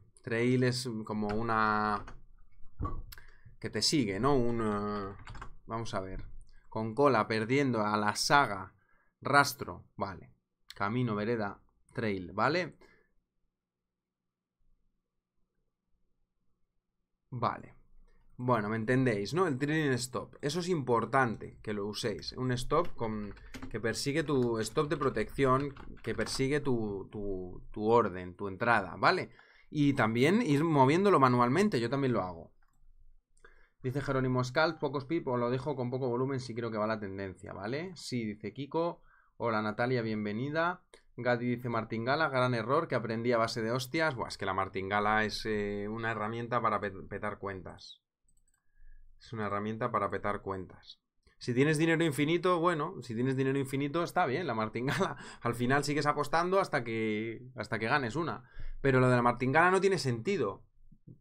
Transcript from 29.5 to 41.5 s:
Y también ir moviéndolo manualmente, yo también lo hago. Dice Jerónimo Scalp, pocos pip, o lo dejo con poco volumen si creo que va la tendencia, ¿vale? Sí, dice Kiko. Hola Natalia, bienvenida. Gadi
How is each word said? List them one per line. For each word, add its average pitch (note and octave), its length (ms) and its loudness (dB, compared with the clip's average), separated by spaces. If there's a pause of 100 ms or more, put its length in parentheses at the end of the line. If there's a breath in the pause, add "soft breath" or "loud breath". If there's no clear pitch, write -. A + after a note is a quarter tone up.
Y C#3+ 240 2
también B2 480 4
ir D3+ 240 4
moviéndolo D#3+ 560 6
manualmente, B2+ 600 4
yo A#2 100 0
también C3+ 240 0
lo G2 80 2
hago. E2+ 280 -10 (1300 soft breath)
Dice C3 200 -4
Jerónimo C3 440 0
Scalp, D#3+ 340 0
pocos C3+ 280 -4
pip, E3 200 -4
o B2+ 100 0
lo A#2+ 140 0
dejo C3 240 -2
con B2 160 -4
poco C3 180 -2
volumen C3 300 0
si B2 160 -8
creo A#2 160 -4
que A2 80 -4
va G#2+ 80 0
la A2 140 -2
tendencia, F#2+ 520 -8
¿vale? B2+ 440 -6
Sí, A#2+ 280 -4
dice G#2 280 -6
Kiko. E3 500 -4 (360 soft breath)
Hola A2 220 0
Natalia, A#2+ 420 0
bienvenida. A#2 840 -2 (320 soft breath)
Gadi A#2+ 400 0